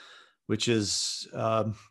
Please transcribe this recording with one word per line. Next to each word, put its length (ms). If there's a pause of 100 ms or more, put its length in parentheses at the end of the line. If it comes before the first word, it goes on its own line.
(460)
which 240
is, 640
um, 420 (160)